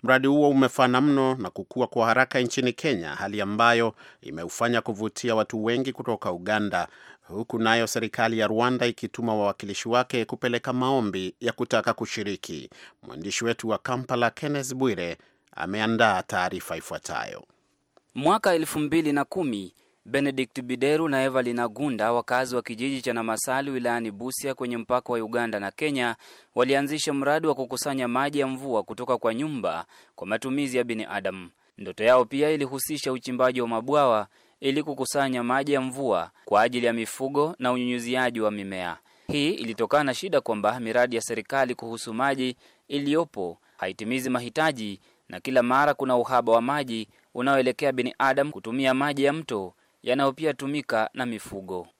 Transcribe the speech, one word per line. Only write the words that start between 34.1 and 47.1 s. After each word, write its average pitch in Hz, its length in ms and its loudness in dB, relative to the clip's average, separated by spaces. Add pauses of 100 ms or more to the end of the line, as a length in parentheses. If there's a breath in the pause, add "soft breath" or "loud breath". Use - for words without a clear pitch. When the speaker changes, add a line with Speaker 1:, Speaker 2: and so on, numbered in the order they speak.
Speaker 2:
ili 139 240 0
kukusanya 135 600 -2
maji 139 300 0
ya 135 80 2
mvua 123 500 -2 (140 soft breath)
kwa 104 160 4
ajili 120 240 2
ya 117 80 4
mifugo 139 640 -2
na 123 120 0
unyunyuziaji 123 680 -2
wa 107 100 2
mimea. 95 460 -6 (300 soft breath)
Hii 147 220 0
ilitokana 117 540 0
na 131 100 0
shida - 280 0
kwamba 107 380 0
miradi 120 360 2
ya 113 60 0
serikali 123 540 -2
kuhusu 113 380 -10
maji 131 420 -2 (320 soft breath)
iliyopo 143 720 -2 (200 soft breath)
haitimizi 113 520 -4
mahitaji 123 680 -2 (300 soft breath)
na 92 100 -12
kila 131 240 2
mara 135 300 4
kuna 131 240 2
uhaba 120 340 4
wa 117 100 8
maji 123 460 -2 (260 soft breath)